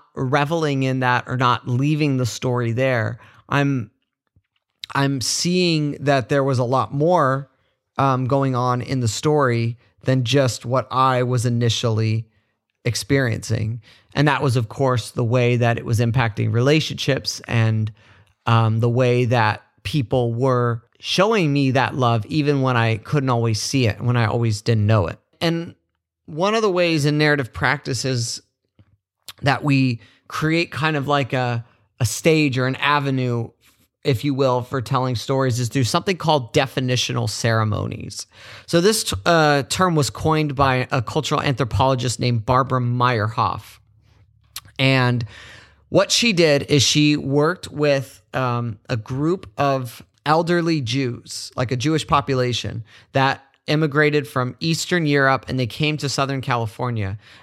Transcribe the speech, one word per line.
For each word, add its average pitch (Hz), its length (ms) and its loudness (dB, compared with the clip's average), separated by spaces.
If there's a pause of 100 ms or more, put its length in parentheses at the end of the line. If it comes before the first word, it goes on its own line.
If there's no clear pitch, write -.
(160)
reveling 143 680 0
in 131 160 0
that 123 280 0
or 131 80 -4
not 123 320 0
leaving 143 500 0
the 127 80 0
story 120 480 -2
there. 117 460 0 (300)
I'm, 139 400 -2 (1040)
I'm 139 260 0
seeing 165 840 0
that 135 280 0
there 143 140 2
was 135 160 0
a 131 40 0
lot 120 300 -2
more, 143 560 2 (480)
um, 131 300 2
going 135 280 2
on 123 260 0
in 131 180 -4
the 120 80 0
story 120 720 0 (260)
than 131 220 0
just 127 400 0
what 120 260 -2
I 127 320 2
was 120 220 0
initially 113 840 0 (580)
experiencing. 113 960 -2 (320)
And 143 140 2
that 139 160 2
was, 131 120 2
of 117 140 0
course, 127 420 -2
the - 120 -4
way 120 320 2
that 117 220 0
it - 80 -10
was 110 140 0
impacting 117 540 0
relationships 135 920 0
and, 110 440 0 (540)
um, 113 340 2
the 120 100 0
way 123 360 2
that 113 380 2 (200)
people 123 500 -2
were 120 500 0 (160)
showing 196 520 2
me 139 200 2
that 123 240 2
love, 117 320 0
even 147 340 0
when 127 160 2
I 113 200 2
couldn't 131 320 -2
always 117 320 0
see 131 260 0
it, - 140 -2
when 120 160 0
I 117 80 2
always 113 360 -2
didn't 113 240 0
know 104 220 4
it. - 100 -8 (240)
And 170 320 -4 (520)
one 180 300 -2
of 226 60 2
the 214 100 2
ways 170 340 2
in 147 120 2
narrative 147 360 2
practice 143 520 -2
is 123 360 -4 (1000)
that 139 220 0
we 131 360 2 (280)
create 165 440 -2
kind 156 240 -2
of 135 120 -4
like 143 260 0
a, 120 320 -2 (340)
a 123 60 2
stage 151 520 2
or 127 100 0
an 131 100 -2
avenue, 135 720 0 (560)
if 139 180 0
you 143 100 -2
will, 127 280 2
for 127 200 -6
telling 127 340 -2
stories 131 440 -2
is 123 80 -2
through 135 160 0
something 175 320 -2
called 151 380 -2
definitional 127 760 0
ceremonies. 110 960 -2 (420)
So 170 120 2
this 214 260 2
t-, - 200 -4
uh, 151 380 4
term 180 320 0
was 147 140 2
coined 156 460 -2
by 131 360 2
a 139 100 0
cultural - 400 -2
anthropologist 127 800 0
named 120 240 0
Barbara 131 340 0
Meyerhoff. 120 1000 -2 (1000)
And 127 460 2 (640)
what 190 200 2
she 233 220 2
did 156 320 4
is 143 200 4
she 147 340 4
worked 147 520 0
with, 143 520 -2 (120)
um, 120 460 -4 (100)
a 131 80 -2
group 147 600 -4
of 135 440 -2 (240)
elderly 165 540 2
Jews, 123 760 -6
like 131 160 -2
a 131 40 0
Jewish 147 320 -2
population 123 760 -2 (280)
that 135 320 0 (240)
immigrated 147 600 2
from 127 320 -4
Eastern 165 460 -2
Europe, 139 420 2
and 127 100 -4
they 127 100 -2
came 151 280 -2
to 143 140 -6
Southern 135 320 -4
California, 117 760 -4 (260)